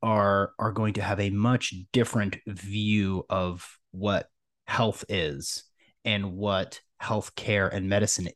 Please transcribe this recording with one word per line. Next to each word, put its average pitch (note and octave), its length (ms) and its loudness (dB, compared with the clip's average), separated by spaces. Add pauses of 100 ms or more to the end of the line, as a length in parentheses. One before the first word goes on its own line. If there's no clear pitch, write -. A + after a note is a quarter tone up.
are, G2+ 560 4
are G#2+ 120 0
going G#2+ 220 0
to G#2 80 -4
have G2 180 0
a G2+ 120 0
much A#2 420 2 (200)
different A2 440 2 (100)
view G2+ 800 0
of F2+ 380 -2 (240)
what F#2+ 380 -2 (380)
health - 420 0
is D2+ 540 -4 (400)
and G2+ 300 -2
what F#2+ 480 -2 (200)
healthcare G#2 720 0
and F#2+ 160 -2
medicine G2+ 480 0